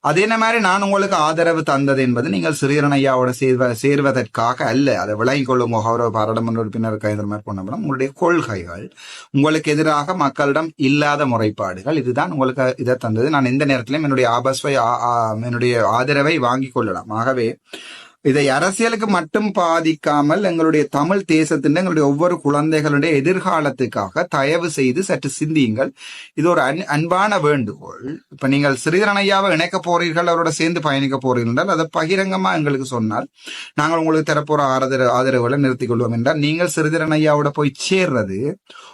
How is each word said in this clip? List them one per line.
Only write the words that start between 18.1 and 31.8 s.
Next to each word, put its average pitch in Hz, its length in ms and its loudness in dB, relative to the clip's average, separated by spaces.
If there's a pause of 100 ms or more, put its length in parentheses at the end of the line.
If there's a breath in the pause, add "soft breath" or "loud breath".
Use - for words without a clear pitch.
இதை 143 240 4
அரசியலுக்கு 202 580 0
மட்டும் 190 440 0
பாதிக்காமல் 160 920 2
எங்களுடைய 160 420 2
தமிழ் 165 380 0
தேசத்தின், 156 520 2
எங்களுடைய 170 320 2
ஒவ்வொரு 165 320 2
குழந்தைகளுடைய 147 760 2
எதிர்காலத்துக்காக 147 1120 -2
தயவு 160 400 0
செய்து 139 340 0
சற்று 147 260 -4
சிந்தியுங்கள். 143 600 0 (420 loud breath)
இது 151 160 0
ஒரு 160 120 2
அன்-, 151 260 -2
அன்பான 180 520 0
வேண்டுகோள். 117 640 -2 (300)
இப்ப 139 160 -4
நீங்கள் 139 320 2
ஸ்ரீதரன் 202 420 0
ஐயாவை 196 300 2
இணைக்க 175 280 0
போறீர்கள், 170 520 0
அவரோட 170 160 2
சேர்ந்து 165 340 -2
பயணிக்க 139 400 0
போறீர்கள் 123 320 0
என்றால் 170 220 0
அதை 160 180 0